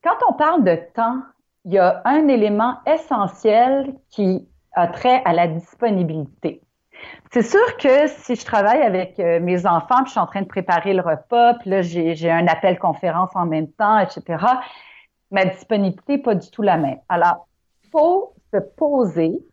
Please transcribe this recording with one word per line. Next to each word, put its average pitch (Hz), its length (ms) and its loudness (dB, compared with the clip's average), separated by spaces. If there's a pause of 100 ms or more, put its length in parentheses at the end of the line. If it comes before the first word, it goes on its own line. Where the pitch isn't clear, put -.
Quand 370 140 0 (140)
on - 20 -4
parle 302 320 0
de 170 140 2 (160)
temps, 233 240 -2 (480)
il 175 80 -4
y 196 40 4
a 180 280 2
un 294 220 2
élément 214 480 0 (100)
essentiel 262 1080 0 (140)
qui 185 380 -2 (260)
a 175 140 2
trait 170 400 0
à 170 80 0
la 175 120 2
disponibilité. 165 1160 -4 (720)
C'est 240 100 2
sûr 466 360 2
que 285 300 4
si - 260 -8
je 226 100 -10
travaille 220 360 2
avec, 185 400 -2
euh, 170 200 0
mes 175 260 -2
enfants, 175 320 0
puis 262 80 0
je - 60 -16
suis 220 80 -2
en 170 60 0
train 196 160 -8
de 185 40 -6
préparer 185 480 -2
le 185 80 0
repas, 233 580 2
puis 190 100 -10
là, 190 120 0
j'ai, 170 320 -2
j'ai 165 160 -2
un 165 160 2
appel 175 320 0
conférence 175 560 -2
en 175 120 -2
même 156 220 -4
temps, 214 300 0
et 190 120 2
cetera, 202 500 -2 (720)
ma 196 140 0
disponibilité 196 720 -4
n'est 277 60 -4
pas 233 120 0
du - 160 -6
tout - 120 -8
la 196 140 2
même. 135 220 -4 (100)
Alors, 170 380 0 (380)
il - 60 -20
faut 359 440 0 (200)
se 202 40 2
poser 185 800 -2 (140)